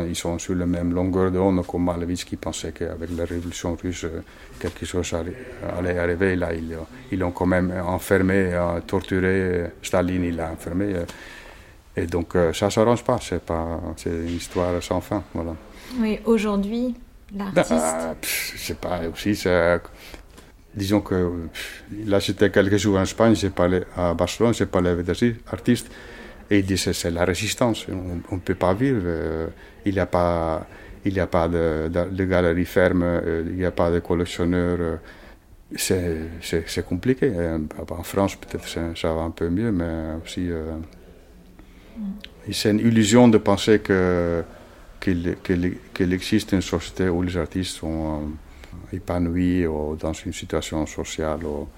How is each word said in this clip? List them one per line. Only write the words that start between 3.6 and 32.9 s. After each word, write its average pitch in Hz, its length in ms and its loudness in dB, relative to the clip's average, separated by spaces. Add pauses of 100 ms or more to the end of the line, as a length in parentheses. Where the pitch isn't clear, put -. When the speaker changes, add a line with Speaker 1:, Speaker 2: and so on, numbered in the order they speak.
Speaker 1:
russe, 87 220 -4
euh, 82 160 -6 (400)
quelque - 240 -6
chose 87 280 -2
arri-, 85 200 -4 (440)
allait 87 220 0
arriver, 87 380 2
là, 85 160 -2
ils, 82 240 -6 (340)
ils 95 80 0
l'ont 90 120 0
quand 92 160 0
même 90 260 2 (120)
enfermé, 92 680 2
euh, 87 340 0
torturé. 92 800 0 (160)
Staline, 90 420 2
il 85 140 -2
l'a 82 140 -4
enfermé. 87 420 -4
Euh, 85 100 -2 (960)
et 92 80 -2
donc, 85 320 -2
euh, 82 160 4
ça 101 160 2
s'arrange 113 340 4
pas. 123 180 2
C'est 85 200 -4
pas, 82 400 -4 (160)
c'est 90 140 -4
une 85 260 -4
histoire 87 440 -2
sans 92 200 -2
fin, 101 220 -4 (100)
voilà. 82 220 -6 (440)
Speaker 2:
Oui, 214 240 0
aujourd'hui, 220 720 0 (400)
l'artiste. 190 340 0
Speaker 1:
Ben, - 80 2 (340)
euh, - 100 -6
pff, - 340 -6
je - 60 -12
sais 87 140 -6
pas, 87 260 -4 (120)
aussi, 101 220 0
c'est, 87 460 4 (920)
disons 101 280 2
que, 92 280 0 (220)
pff, - 320 -12 (220)
là, 101 140 4
j'étais 101 300 4
quelques 98 280 6
jours 98 200 4
en 95 40 4
Espagne, 110 340 4
j'ai 95 140 0
parlé 90 320 4 (160)
à 87 160 2
Barcelone, 95 400 2
j'ai 98 140 0
parlé 90 240 2
avec 87 140 0
des 113 280 2 (180)
artistes, - 400 0 (580)
et 104 100 6
ils 95 60 0
disaient, 95 280 0
c'est 87 180 -2
la 85 140 2
résistance, 104 680 0
on, 92 300 -6 (140)
on 90 40 -4
peut 90 160 -2
pas 90 180 4
vivre, 123 300 0
euh, 80 440 -2 (380)
il 98 100 0
y 95 40 2
a 87 60 2
pas, 87 600 2 (380)
il 101 100 -2
y 95 60 0
a 85 80 2
pas 85 220 2
de, 82 400 0
de, 87 200 -2
de 95 140 -2
galerie 90 420 4
ferme, 90 380 4